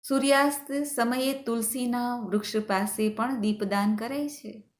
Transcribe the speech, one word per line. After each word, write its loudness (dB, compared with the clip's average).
સૂર્યાસ્ત 4
સમયે 0
તુલસીના -2
વૃક્ષ -2
પાસે 0
પણ -2
દીપદાન 2
કરાય -4
છે. -14